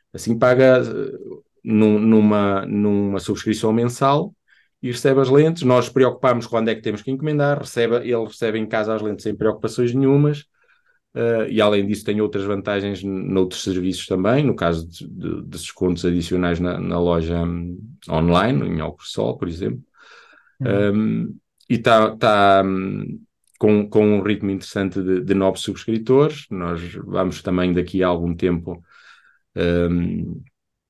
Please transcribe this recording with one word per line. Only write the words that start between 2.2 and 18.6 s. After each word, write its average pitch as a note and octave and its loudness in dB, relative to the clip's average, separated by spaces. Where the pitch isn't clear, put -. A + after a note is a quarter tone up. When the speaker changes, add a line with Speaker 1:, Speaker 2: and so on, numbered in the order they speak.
Speaker 1:
numa G2+ 0
subscrição A2 -2
mensal C3+ 0
e B2+ -6
recebe C3+ 2
as B2+ 2
lentes. D#3 4
Nós B2 4
preocupamos B2 2
quando A2+ 0
é A2 0
que A2 -12
temos G#2 -6
que - -8
encomendar, C#3+ 0
recebe, A#2 -2
ele A#2 -2
recebe A2 -4
em A2 -4
casa A2 -2
as G#2+ -4
lentes G#2 -6
sem G#2+ -4
preocupações A2 -2
nenhumas. C#3+ 2
Eh, A#2 0
e G#2+ 2
além G#2 4
disso G2+ -4
tem G#2 -2
outras G2+ -2
vantagens G2+ -4
n-, F#2+ -6
noutros F#2 -2
serviços F#2 -4
também, G#2 0
no A#2+ 0
caso E2+ -2
de, - -18
de, E2+ -10
de - -16
descontos F2+ -6
adicionais F2 -2
na, F2+ -4
na F2 -4
loja, E2+ 0
hum, F2 -6
online, F#2 2